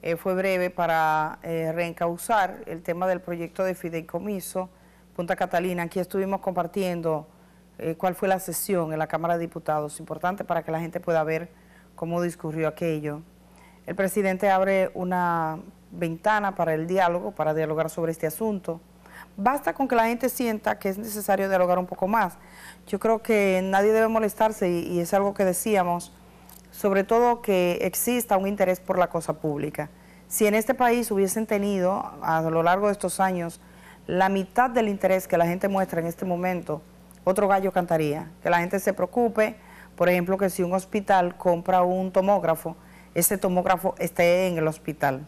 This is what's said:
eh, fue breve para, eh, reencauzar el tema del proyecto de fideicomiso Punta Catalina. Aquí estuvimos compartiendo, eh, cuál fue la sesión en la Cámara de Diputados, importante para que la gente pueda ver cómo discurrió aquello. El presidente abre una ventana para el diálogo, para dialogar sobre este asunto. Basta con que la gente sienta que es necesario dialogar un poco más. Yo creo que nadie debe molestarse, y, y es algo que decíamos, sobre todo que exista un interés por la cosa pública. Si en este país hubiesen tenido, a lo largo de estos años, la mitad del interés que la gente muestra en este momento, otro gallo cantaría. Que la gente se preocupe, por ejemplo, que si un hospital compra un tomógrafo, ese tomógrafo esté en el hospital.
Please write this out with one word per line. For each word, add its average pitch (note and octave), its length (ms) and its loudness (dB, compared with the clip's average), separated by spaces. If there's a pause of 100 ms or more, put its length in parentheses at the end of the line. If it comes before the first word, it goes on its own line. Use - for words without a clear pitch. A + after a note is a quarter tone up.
eh, E3+ 120 -2
fue F#3 200 -2
breve F#3 360 0
para, D#3+ 720 0
eh, D#3+ 320 -4
reencauzar E3+ 920 -2
el E3 180 -10
tema F3+ 240 -2
del F3+ 120 0
proyecto F3 440 -6
de F#3 100 -2
fideicomiso F3+ 960 -8 (480)
Punta F3 180 -2
Catalina. F3+ 480 -2
Aquí E3+ 160 -4
estuvimos F#3+ 440 -2
compartiendo, F3 840 -2 (520)
eh, D#3+ 200 -4
cuál F#3 160 0
fue F#3+ 140 -2
la F#3+ 100 2
sesión E3+ 540 -2
en D#3 80 -4
la D#3 80 -2
Cámara E3 260 0
de E3+ 60 -2
Diputados, D3+ 580 -4
importante F3 460 -4
para E3+ 180 -2
que - 80 -8
la D#3+ 80 -2
gente E3 220 -6
pueda E3 240 0
ver D#3+ 260 -4 (460)
cómo E3+ 260 -4
discurrió D#3+ 460 -2
aquello. D3+ 540 -4 (600)
El F#3 120 -8
presidente F#3+ 520 0
abre F#3+ 460 4
una F3 640 0 (320)
ventana F#3+ 640 0
para E3 200 0
el D#3+ 120 -2
diálogo, F3+ 460 0
para D#3 200 -2
dialogar D#3 380 -2
sobre E3 220 -4
este D#3+ 160 -4
asunto. F#3 520 -6 (580)
Basta C4+ 360 0
con C4+ 140 -2
que B3 80 2
la A3+ 100 4
gente A#3+ 220 -2
sienta A3 500 -2
que G3+ 120 -4
es F#3+ 80 -6
necesario G#3 500 -2
dialogar F3+ 300 4
un F3+ 80 -2
poco - 200 -4
más. G3+ 320 0 (480)
Yo G3 120 -4
creo A3 240 2
que G3 400 2
nadie G3 300 4
debe A3 160 4
molestarse, A3 640 2
y, E3+ 220 0
y F3 80 0
es E3+ 140 -2
algo G3 200 2
que G3+ 100 2
decíamos, F3+ 680 0 (580)
sobre G3 320 2
todo A#3 400 4
que F3+ 400 2
exista A3 540 0
un F#3+ 100 2
interés F#3+ 340 0
por F#3 180 -4
la F3 100 4
cosa E3 260 -4
pública. D3+ 560 -6 (380)
Si - 180 2
en G#3 80 4
este A3 200 2
país A#3+ 360 2
hubiesen G3 360 0
tenido, G3+ 680 0 (100)
a D#3+ 200 0
lo E3 200 2
largo F#3 240 4
de G#3 60 2
estos F#3+ 280 -4
años, F3+ 400 -2 (460)
la F#3 220 2
mitad G3 420 0
del A#3 180 0
interés F#3+ 400 0
que F3 100 2
la E3+ 80 4
gente F#3 220 -2
muestra F#3+ 320 0
en E3 60 -2
este E3+ 180 -6
momento, F3 560 -4 (440)
otro F#3+ 240 4
gallo F#3+ 240 2
cantaría. D#3+ 580 0 (120)
Que E3 80 0
la F3 100 4
gente F3+ 200 -2
se G3 120 0
preocupe, A3 640 0 (400)
por F3 120 2
ejemplo, F3+ 300 2
que G3 100 2
si F#3 140 -2
un F3 120 0
hospital F#3+ 600 0
compra F3+ 460 2
un F#3 300 0
tomógrafo, F3 640 2 (380)
ese E3+ 220 2
tomógrafo F3+ 640 0
esté F3 480 4
en F3 120 0
el D#3 100 2
hospital. D3 600 -2